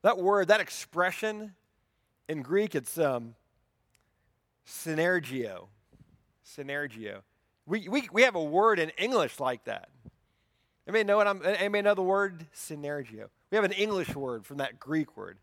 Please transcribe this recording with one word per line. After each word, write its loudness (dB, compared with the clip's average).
That 6
word, 6
that 8
expression -2
in -4
Greek, 0
it's, -4
um, 0
synergio. -2
Synergio. -8
We, -4
we, -2
we 4
have 4
a 0
word 4
in 0
English -2
like -4
that. -10
Anybody 0
know 4
what 4
I'm, -2
anybody 0
know 4
the 0
word? 0
Synergio. -10
We 2
have 6
an 2
English -2
word -6
from -14
that -6
Greek -2
word. -14